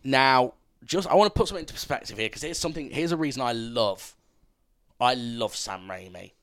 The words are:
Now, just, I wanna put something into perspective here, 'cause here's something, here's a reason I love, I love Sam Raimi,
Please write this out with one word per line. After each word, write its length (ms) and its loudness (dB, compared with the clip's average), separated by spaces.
Now, 500 4
just, 240 -2
I 60 4
wanna 160 6
put 180 0
something 140 -8
into 100 -14
perspective 460 -8
here, 100 -2
'cause 140 -10
here's 160 -6
something, 320 -6
here's 220 -2
a 40 0
reason 240 -2
I 120 0
love, 600 -2
I 140 6
love 420 -4
Sam 320 -8
Raimi, 440 -14